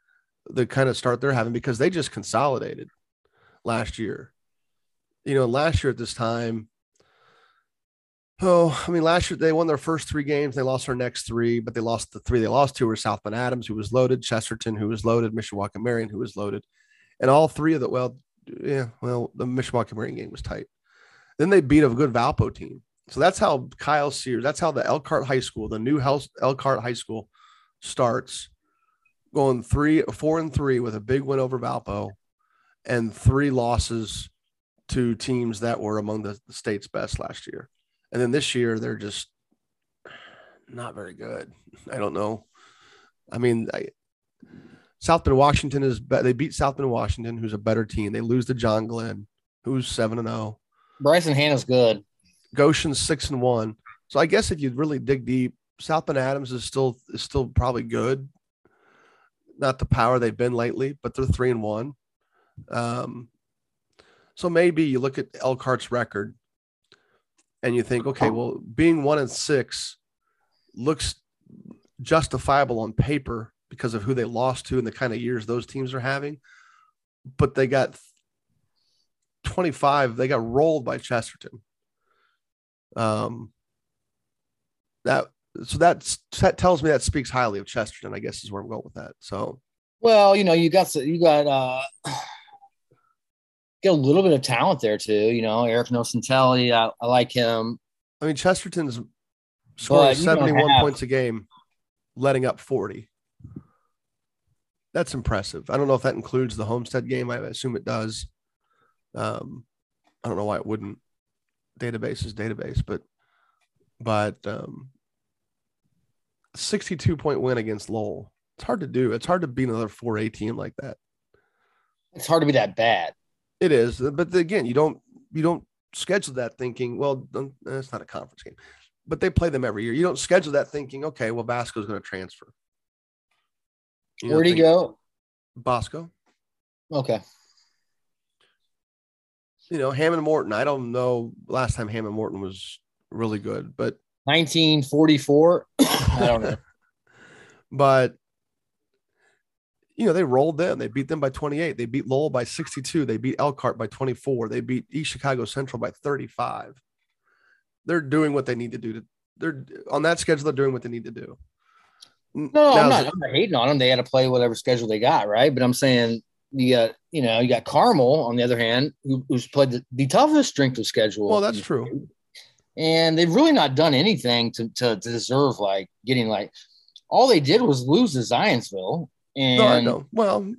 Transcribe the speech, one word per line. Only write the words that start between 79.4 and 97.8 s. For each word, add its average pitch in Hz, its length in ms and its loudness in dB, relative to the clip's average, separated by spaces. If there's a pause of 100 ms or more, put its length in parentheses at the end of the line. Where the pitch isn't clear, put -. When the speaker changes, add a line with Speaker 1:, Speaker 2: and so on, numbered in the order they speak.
Speaker 1:
twenty-five, 143 720 0
they 127 120 0
got 123 180 0
rolled 143 400 2
by 123 140 -4
Chesterton. - 640 -8 (1300)
Um, 110 560 -4 (1500)
that, 131 220 0 (380)
so - 140 -8
that's, - 420 2 (200)
that - 180 2
tells 180 240 4
me 156 100 0
that 135 100 2
speaks - 280 -4
highly 117 300 0
of 101 60 -12
Chesterton, 107 480 -8
I 101 60 -10
guess 107 240 -10
is 104 80 -16
where 101 100 -8
I'm 104 80 -12
going 110 160 -10
with - 80 -20
that. - 260 -14
So. - 400 -8 (400)
Speaker 2:
Well, 208 360 8
you 202 100 2
know, 175 80 6
you 170 160 4
got, 180 260 2
you 156 260 -2
got, 151 260 6
uh, 131 340 0 (2000)
got 190 60 6
a 156 100 4
little 147 220 6
bit 180 100 6
of 131 80 2
talent 156 400 0
there 107 160 2
too. 107 160 -2
You 113 280 4
know, 113 240 0
Eric 120 240 2
Nocentelli, 123 840 2
I, 113 180 2 (100)
I 117 60 -4
like 123 240 2
him. 117 480 -2 (420)